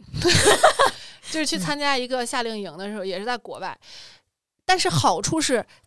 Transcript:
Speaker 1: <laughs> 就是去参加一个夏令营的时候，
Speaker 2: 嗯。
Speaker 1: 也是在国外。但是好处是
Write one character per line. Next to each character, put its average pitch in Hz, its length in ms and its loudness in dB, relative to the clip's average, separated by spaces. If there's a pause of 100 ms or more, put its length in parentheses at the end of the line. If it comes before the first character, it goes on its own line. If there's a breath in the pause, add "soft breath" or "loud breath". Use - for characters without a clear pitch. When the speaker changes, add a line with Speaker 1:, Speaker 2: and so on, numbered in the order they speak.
(500)
Speaker 1:
<laughs> - 800 2
就 311 100 -2
是 302 40 0
去 320 140 -2
参 285 180 -2
加 285 220 0
一 247 80 -4
个 254 180 -4
夏 247 180 -4
令 226 140 -6
营 180 220 -10
的 196 80 -10
时 208 80 -8
候， 202 100 -8
Speaker 2:
嗯。 190 40 -6
Speaker 1:
也 180 100 -6
是 202 60 -8
在 240 120 -4
国 196 220 -12
外。 165 180 -10 (880 loud breath)
但 370 140 2
是 - 100 0
好 165 320 2
处 320 200 0
是 262 260 0 (200 soft breath)